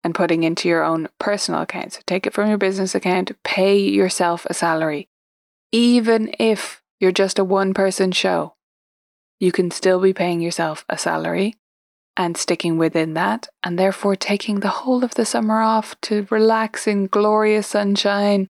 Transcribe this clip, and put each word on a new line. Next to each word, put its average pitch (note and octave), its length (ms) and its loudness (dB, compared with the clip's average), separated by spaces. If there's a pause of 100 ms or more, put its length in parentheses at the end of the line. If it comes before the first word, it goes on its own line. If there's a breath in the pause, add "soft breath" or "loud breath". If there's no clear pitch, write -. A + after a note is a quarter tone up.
and E3+ 120 -4
putting E3 300 0
into E3 240 -2
your E3 160 2
own D#3+ 240 -2 (100)
personal G3 420 -2
account. - 340 -8
So - 120 -18
take F#3 200 -2
it G3+ 60 -4
from G#3 160 0
your G#3 100 2
business F#3+ 360 -2
account, F#3 380 -2 (100)
pay G3 340 2
yourself F#3+ 720 0
a E3+ 60 -6
salary. D#3+ 540 -2 (640)
Even A3+ 680 4
if A3+ 420 0 (200)
you're F#3 120 4
just G3 260 0
a G3 60 2
one-person F#3+ 680 0
show, F3 420 -2 (840)
you F3+ 120 2
can F3+ 180 0
still F#3 300 2
be F#3+ 140 4
paying F3 260 -2
yourself E3 480 -4
a - 80 -4
salary E3+ 600 -2 (600)
and E3+ 200 0
sticking E3+ 420 -2
within D#3+ 360 0
that, G3+ 340 -2 (140)
and F3 160 -4
therefore G3 380 0
taking G3+ 440 -4
the G#3 80 -2
whole B3+ 360 -2
of A#3 120 -6
the A3+ 100 0
summer A3 340 0
off A3 420 0
to G#3 280 -2
relax A3 560 2
in G3+ 220 0
glorious G#3+ 580 2
sunshine G3+ 840 0